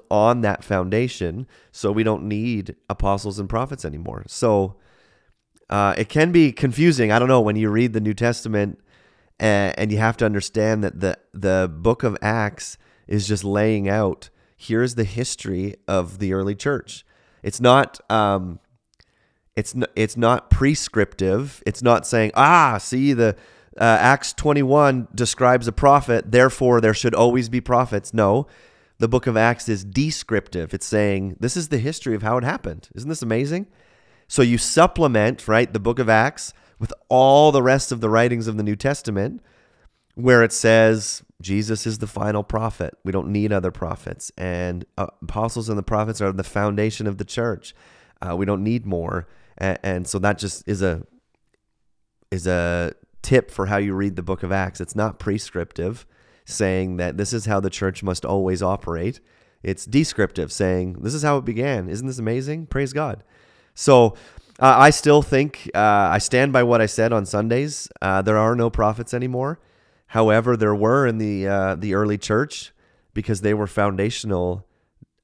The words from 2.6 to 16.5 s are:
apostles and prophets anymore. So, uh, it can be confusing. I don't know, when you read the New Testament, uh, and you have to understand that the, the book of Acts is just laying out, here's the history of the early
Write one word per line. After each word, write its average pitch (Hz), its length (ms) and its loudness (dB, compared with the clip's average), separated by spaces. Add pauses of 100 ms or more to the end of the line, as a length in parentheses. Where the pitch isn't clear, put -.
apostles 98 520 -4
and 98 100 -8
prophets 131 340 -6
anymore. 78 440 -10
So, 101 480 0 (960)
uh, 101 260 0
it 107 100 -4
can 160 240 2
be 160 200 4
confusing. 131 600 2
I 113 60 4
don't 123 120 2
know, 127 120 6
when 107 140 0
you 107 160 0
read 117 220 0
the 113 60 -2
New 107 140 -2
Testament, 107 640 -2 (600)
uh, 101 360 2
and 104 160 -4
you 104 60 -2
have 113 200 0
to 120 80 0
understand 107 580 0
that 90 160 -6
the, 92 180 -2 (160)
the 92 400 0
book 101 300 -2
of 107 180 -2
Acts 107 560 -4 (300)
is 101 200 -2
just 101 160 -4
laying 101 460 0
out, 101 400 -2 (260)
here's 120 380 -2
the 117 100 -2
history 101 720 -6 (120)
of 92 320 -2
the 95 140 -2
early 98 200 -2